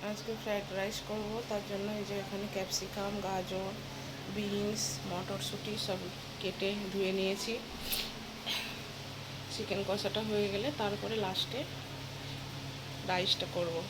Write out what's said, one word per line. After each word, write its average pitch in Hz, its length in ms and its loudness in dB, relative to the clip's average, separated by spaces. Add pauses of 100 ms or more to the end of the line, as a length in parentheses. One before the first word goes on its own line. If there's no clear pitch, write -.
(120)
আজকে 214 220 -2 (100)
ফ্রাইড 202 300 2
রাইস 196 340 0
করবো, 214 420 0
তার 208 100 4 (100)
জন্য 202 220 0
এই 208 180 0
যে 202 100 2
এখানে 196 340 -2
ক্যাপসিকাম, 202 720 0
গাজর, 190 480 0 (640)
বিনস, 208 640 2 (140)
মটরশুঁটি 180 680 -2 (100)
সব 185 100 2 (420)
কেটে 196 340 0 (200)
ধুয়ে 190 180 4
নিয়েছি। 196 460 2 (2000)
চিকেন 196 300 2
কষাটা 202 340 2
হয়ে 208 280 4
গেলে 208 280 2
তারপরে 208 380 2
লাস্টে 214 480 2 (1400)
রাইসটা 185 460 4
করবো। 170 360 2